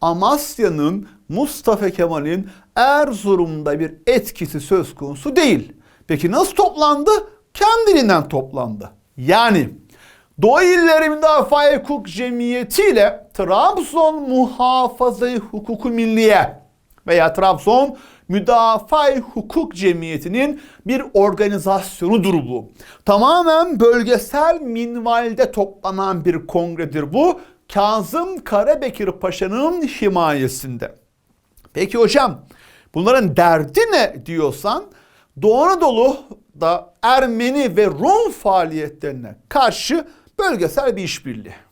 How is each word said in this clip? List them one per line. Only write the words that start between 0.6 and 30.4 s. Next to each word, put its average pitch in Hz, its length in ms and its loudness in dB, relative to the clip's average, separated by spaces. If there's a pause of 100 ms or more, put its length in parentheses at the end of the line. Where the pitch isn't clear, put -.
Mustafa 208 600 -2
Kemal'in 170 600 -4 (260)
Erzurum'da 196 1040 0
bir 160 140 -6 (140)
etkisi 175 520 -2
söz 180 360 -2
konusu 143 400 -10
değil. 247 380 2 (340)
Peki 165 240 -2
nasıl 349 240 0
toplandı? 302 560 2 (420)
Kendiliğinden 381 760 2
toplandı. 127 640 -6 (260)
Yani 170 520 2 (720)
Doğu 262 200 6
İlleri 330 480 4
Müdafaa 294 680 2
Hukuk 269 320 -6
Cemiyeti 240 840 -2
ile 302 440 2
Trabzon 302 960 0
Muhafaza 247 1000 0
Hukuku 226 640 -8
Milliye 220 680 2 (480)
veya 165 260 4
Trabzon 208 640 0 (300)
Müdafaa 226 880 2 (180)
Hukuk 240 420 -6
Cemiyeti'nin 180 840 -2 (260)
bir 262 160 -2 (100)
organizasyonudur 196 1200 0
bu. 123 380 -4 (340)
Tamamen 320 720 2
bölgesel 240 840 2
minvalde 233 880 -2
toplanan 190 760 -4
bir 165 220 -2
kongredir 165 680 -4
bu. 320 260 2 (340)
Kazım 220 680 -2
Karabekir 226 680 -2
Paşa'nın 220 680 -4
himayesinde. 147 1120 -2 (800)